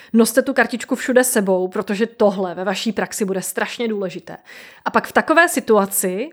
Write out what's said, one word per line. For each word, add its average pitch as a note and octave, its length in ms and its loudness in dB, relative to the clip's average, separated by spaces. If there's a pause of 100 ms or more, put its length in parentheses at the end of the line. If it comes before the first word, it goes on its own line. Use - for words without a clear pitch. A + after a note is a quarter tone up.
(140)
noste A3+ 280 4
tu C4 120 0
kartičku A#3+ 420 -2
všude B3 280 2
sebou, F#3+ 440 0
protože G#3 380 -4
tohle G3 500 0
ve F3+ 80 -8
vaší G3 280 -4
praxi G3 340 -4
bude F#3+ 160 -4
strašně A3+ 460 -6
důležité.“ G3 500 -8 (480)
A - 60 -4
pak - 160 2
v - 40 -14
takové E4 380 4
situaci G3+ 840 0